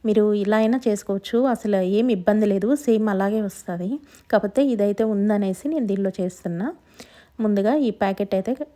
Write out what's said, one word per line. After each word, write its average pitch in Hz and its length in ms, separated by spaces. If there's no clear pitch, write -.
మీరు 214 300
ఇలా 208 220
అయినా 226 320
చేసుకోవచ్చు, 202 500
అసలు 226 380
ఏం 196 320
ఇబ్బంది 208 380
లేదు, 202 280
సేమ్ 220 340
అలాగే 202 320
వస్తది. 196 600
కాకపోతే 214 340
ఇదైతే 208 400
ఉందనేసి 208 640
నేను 302 180
దీనిలో 196 240
చేస్తున్నా. 180 540
ముందుగా 208 340
ఈ 277 160
ప్యాకెట్ 196 440
అయితే 190 200